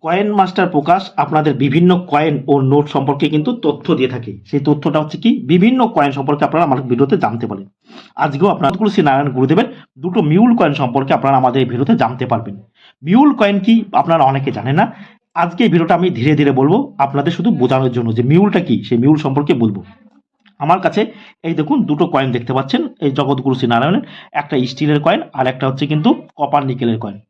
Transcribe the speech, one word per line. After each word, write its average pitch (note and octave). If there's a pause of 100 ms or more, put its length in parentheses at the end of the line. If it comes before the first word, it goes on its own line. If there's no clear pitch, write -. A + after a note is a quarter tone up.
কয়েন F#3
মাস্টার F#3+
প্রকাশ E3+ (140)
আপনাদের D3+
বিভিন্ন C#3+ (160)
কয়েন D3 (120)
ও C3+
নোট C#3
সম্পর্কে C#3
কিন্তু D3+
তথ্য D#3
দিয়ে B2+
থাকে। A#2 (160)
সেই C#3+
তথ্যটা D3
হচ্ছে D3+
কি, A#3 (200)
বিভিন্ন A3
কয়েন C#3+
সম্পর্কে C#3
আপনারা D#3
আমার C#3
ভিডিওতে C3
জানতে A#2
পারেন। G2 (500)
আজকেও D3
আপনারা C#3 (180)
শ্রী F#3+
নারায়ণ C#3+
গুরুদেবের C3+ (320)
দুটো F3
মিউল F#3+
কয়েন D#3
সম্পর্কে C3+
আপনারা C3+
আমাদের B2+
এই A#2+
ভিডিওতে C#3
জানতে A2+
পারবেন। A2+ (480)
মিউল A#3
কয়েন G3+
কি A3+ (180)
আপনারা E3
অনেকে C3+
জানেন A#2
না, G3+ (500)
আজকে F3
এই A#3
ভিডিওটা E3+
আমি F3
ধীরে B2
ধীরে C#3
বলবো C3+ (220)
আপনাদের C#3
শুধু F#3
বোঝানোর C3
জন্য A#2
যে A#2+
মিউলটা F3
কি, B2
সেই A#2+
মিউল C#3+
সম্পর্কে C#3+
বলবো। A2 (800)
আমার E3+
কাছে F3+ (420)
এই E3
দেখুন D3+
দুটো D3+
কয়েন C3+
দেখতে A#2+
পাচ্ছেন, C3+ (200)
এই C#3+
জগৎগুরু C3+
শ্রী B2
নারায়ণের, B2+ (280)
একটা D3 (160)
স্টিলের D3+
কয়েন E3+ (120)
আর C3
একটা C3
হচ্ছে C3+
কিন্তু D3+ (280)
কপার D3
নিকেলের A#2
কয়েন। G2+ (120)